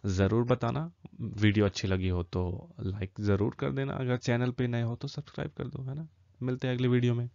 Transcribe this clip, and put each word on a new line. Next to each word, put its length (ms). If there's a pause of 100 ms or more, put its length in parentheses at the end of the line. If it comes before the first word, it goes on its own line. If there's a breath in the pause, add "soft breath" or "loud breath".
ज़रूर 380
बताना। 480 (300)
वीडियो 440
अच्छी 220
लगी 200
हो, 160
तो 460 (120)
लाइक 380
ज़रूर 400
कर 120
देना। 220
अगर 240
चैनल 340
पे 160
नए 140
हो, 140
तो 120
सब्सक्राइब 500
कर 100
दो, 160
है 120
ना। 120 (360)
मिलते 240
हैं 80
अगली 120
वीडियो 260
में। 220